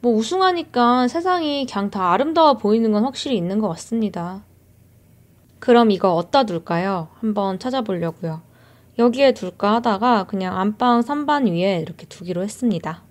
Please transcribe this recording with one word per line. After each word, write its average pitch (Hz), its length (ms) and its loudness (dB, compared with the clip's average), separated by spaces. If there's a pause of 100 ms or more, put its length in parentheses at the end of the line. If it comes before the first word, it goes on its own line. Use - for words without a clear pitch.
뭐 240 120 2
우승하니까 247 960 2
세상이 320 580 -2
그냥 202 240 -4
다 185 220 0
아름다워 294 460 4
보이는 220 340 2
건 208 120 2
확실히 269 340 -4
있는 185 200 -2
것 214 100 -2
같습니다. 190 760 -6 (1160)
그럼 233 300 4
이거 185 240 2
어디다 175 300 0
둘까요? 170 640 -4 (120)
한번 202 380 -2
찾아보려고요. 170 840 -6 (560)
여기에 247 340 4
둘까 202 440 -2
하다가 226 480 0
그냥 185 340 -6
안방 233 420 2
선반 285 460 0
위에 180 340 0
이렇게 - 260 -12
두기로 180 360 -8
했습니다. 196 680 -4